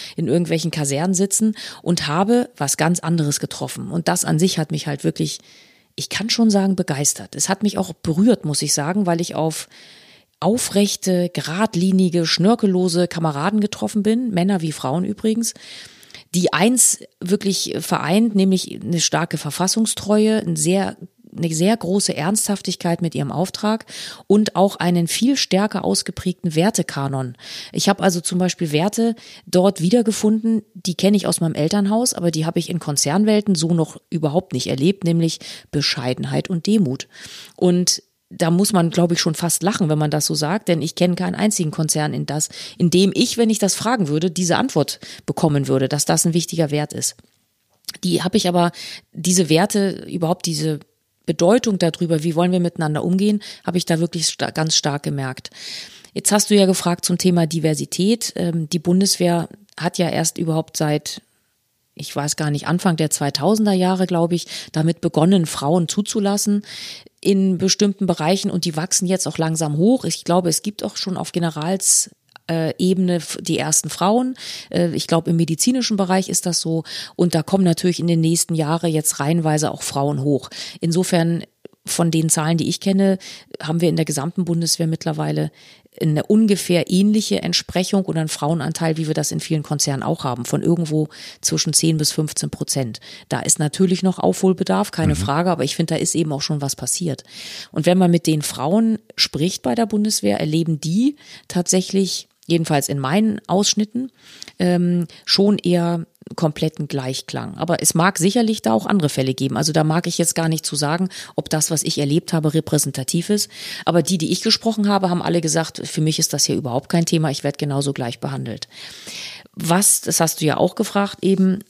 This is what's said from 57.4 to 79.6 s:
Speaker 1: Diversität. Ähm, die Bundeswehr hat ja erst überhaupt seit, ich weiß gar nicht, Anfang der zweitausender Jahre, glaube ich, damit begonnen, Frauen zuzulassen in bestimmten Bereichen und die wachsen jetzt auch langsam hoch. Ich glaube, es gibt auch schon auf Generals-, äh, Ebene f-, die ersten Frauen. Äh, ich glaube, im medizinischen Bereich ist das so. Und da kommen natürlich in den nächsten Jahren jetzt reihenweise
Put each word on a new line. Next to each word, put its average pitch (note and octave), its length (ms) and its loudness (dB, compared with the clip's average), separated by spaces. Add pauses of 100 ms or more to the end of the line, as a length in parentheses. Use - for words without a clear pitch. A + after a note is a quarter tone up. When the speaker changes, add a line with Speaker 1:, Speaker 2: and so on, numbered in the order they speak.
Speaker 1:
Diversität. D#3+ 880 0
Ähm, E3 340 -2
die F3 120 -2
Bundeswehr F3 680 2 (300)
hat E3 200 -4
ja E3+ 100 0
erst - 280 -2
überhaupt D#3+ 400 -2
seit, D3+ 460 -2 (720)
ich - 200 -14
weiß D3 200 -4
gar D3+ 160 -2
nicht, D3 160 -4
Anfang F3 300 2
der D#3 140 0
zweitausender G3 640 2
Jahre, F#3 360 2
glaube E3+ 260 2
ich, E3+ 120 -4 (260)
damit D#3+ 280 0
begonnen, F3 460 4
Frauen E3 420 0
zuzulassen G#3 760 0 (600)
in F#3+ 360 2
bestimmten G3 480 2
Bereichen F3+ 440 0
und E3+ 160 -2
die D#3+ 100 -2
wachsen F3 300 0
jetzt F#3 200 0
auch D3+ 120 -4
langsam D#3+ 400 0
hoch. A#3 260 4
Ich - 180 -4
glaube, F3 260 2
es D#3 140 0
gibt - 220 -6
auch G#3+ 120 -6
schon F#3+ 200 -4
auf - 160 -6
Generals-, E3+ 760 0 (380)
äh, D#3+ 300 0
Ebene F3+ 380 2
f-, - 240 -8
die - 180 -2
ersten D3+ 320 0
Frauen. B3 460 0 (340)
Äh, F3 240 0
ich - 140 -4
glaube, E3 220 2
im E3 60 2
medizinischen G#3 600 0
Bereich F#3+ 320 0
ist - 180 -4
das E3+ 140 -2
so. E3 240 -2 (320)
Und F3 180 2
da D#3+ 80 2
kommen G3 220 2
natürlich E3+ 340 2
in E3 80 -2
den E3+ 140 4
nächsten E3 340 0
Jahren D#3+ 380 0
jetzt D#3 260 -2
reihenweise D#3 540 2